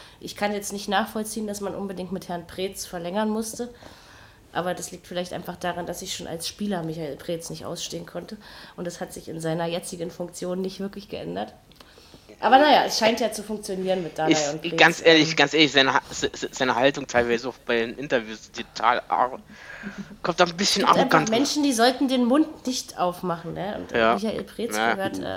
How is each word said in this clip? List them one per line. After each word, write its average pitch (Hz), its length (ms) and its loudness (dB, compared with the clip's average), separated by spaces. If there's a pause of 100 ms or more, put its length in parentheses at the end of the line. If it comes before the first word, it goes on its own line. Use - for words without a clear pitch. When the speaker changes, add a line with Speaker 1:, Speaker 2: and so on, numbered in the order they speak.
(200)
Speaker 1:
Ich - 160 -12
kann 208 180 0
jetzt 202 200 -6
nicht 202 160 -8
nachvollziehen, 214 580 -2
dass 202 140 -8
man 190 120 -4
unbedingt 185 380 -8
mit - 160 -6
Herrn 170 180 -4
Preetz 190 400 -8
verlängern 185 440 -2
musste, 226 440 -4 (800)
aber 175 220 -2
das 175 160 -10
liegt 180 160 -16
vielleicht 180 260 -6
einfach 180 240 -8
daran, 175 300 -6
dass 175 120 -8
sich 190 160 -10
schon - 120 -10
als 165 200 -8
Spieler 196 360 -4
Michael 160 340 -6
Preetz 165 320 -8
nicht 160 160 -12
ausstehen 170 400 -8
konnte 175 320 -12 (400)
und 180 80 -8
das 175 160 -8
hat 180 100 -10
sich - 180 -14
in 160 120 -10
seiner 160 240 -2
jetzigen 170 460 -6
Funktion 180 500 -6
nicht 185 180 -6
wirklich 202 300 -10
geändert. - 460 -8 (840)
Aber 233 200 8
naja, 277 260 8
es - 140 -2
scheint 226 200 4
ja 220 120 0
zu 208 120 -8
funktionieren 185 600 -2
mit 156 160 -10
Dardai 156 140 4
Speaker 2:
Ich, 151 200 2
Speaker 1:
und 156 80 -8
Preetz. 165 160 -2
Speaker 2:
ganz 160 280 6
ehrlich, 160 260 8
Speaker 1:
Ähm, 156 60 -6
Speaker 2:
ganz 143 160 4
ehrlich, 147 180 6
seine 135 220 6
Ha-, 135 80 2 (100)
se-, - 220 -4
se-, - 180 -6
seine 127 240 0
Haltung 135 320 2
teilweise 120 420 2
auch 113 60 -8 (100)
bei 120 140 2
den 113 180 -4
Interviews 117 540 -4
total 117 560 0
arg-, 123 320 0 (840)
kommt 175 180 0
da 180 60 6
ein 170 100 0
bisschen 196 280 0
Speaker 1:
es - 40 2
gibt - 20 8
Speaker 2:
arrogant 247 260 6
Speaker 1:
einfach 160 120 4
Speaker 2:
rüber. 220 100 2
Speaker 1:
Menschen, 285 260 0
die 277 100 4
sollten 254 340 4
den 247 180 2
Mund 294 420 2
nicht - 320 -6
aufmachen, 170 540 -4
ne? 180 260 -6
Und, 180 140 -10
äh, 240 60 2
Speaker 2:
Ja. 226 140 6
Speaker 1:
Michael 208 300 -2
Preetz 220 340 -8
Speaker 2:
Ja. 220 160 2
Speaker 1:
gehört, 196 240 -4
äh, - 40 -8 (160)